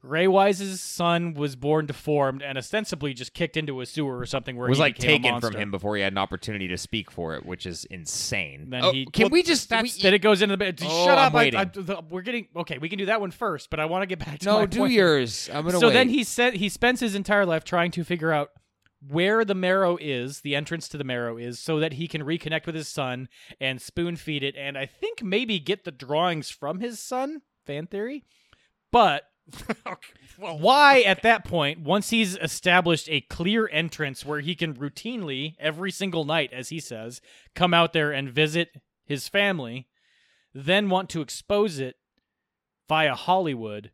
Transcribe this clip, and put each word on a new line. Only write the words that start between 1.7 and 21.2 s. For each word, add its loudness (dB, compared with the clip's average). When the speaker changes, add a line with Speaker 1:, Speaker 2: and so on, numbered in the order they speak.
Speaker 1:
deformed 0
and -8
ostensibly -4
just -12
kicked -4
into -6
a -8
sewer -4
or -8
something -6
where -2
Speaker 2:
was, 6
Speaker 1:
he 4
Speaker 2:
like, 4
Speaker 1:
became 0
a 6
Speaker 2:
taken 4
from 0
Speaker 1:
monster. -4
Speaker 2:
him -4
before -2
he 2
had 0
an -2
opportunity -4
to -2
speak -6
for -6
it, -12
which -10
is -10
insane. -8
Speaker 1:
Then -4
Speaker 2:
Oh, 4
Speaker 1:
he, -4
Speaker 2:
can 2
Speaker 1:
well, 4
Speaker 2:
we 4
just, 0
Speaker 1:
that's, -2
Speaker 2:
we -8
Speaker 1:
then 6
it 4
goes 4
into 2
the, -2
just -6
Speaker 2:
Oh, 2
Speaker 1:
shut 8
Speaker 2:
I'm 8
Speaker 1:
up. 4
I, 4
Speaker 2:
waiting. 4
Speaker 1:
I, 0
the, -8
we're -8
getting, -6
okay, -6
we -8
can -6
do -2
that 2
one -4
first, -6
but -4
I 0
wanna -2
get -8
back -10
to -6
Speaker 2:
No, 4
Speaker 1:
my 4
Speaker 2:
do -4
Speaker 1:
point. 4
Speaker 2:
yours. 4
I'm -4
gonna 2
Speaker 1:
So 8
then 6
Speaker 2:
wait. 2
Speaker 1:
he 2
said, 0
he -2
spends 2
his -2
entire 2
life 0
trying 2
to -4
figure 0
out 0
where 4
the 0
marrow 4
is, -4
the -4
entrance -4
to -12
the -6
marrow -4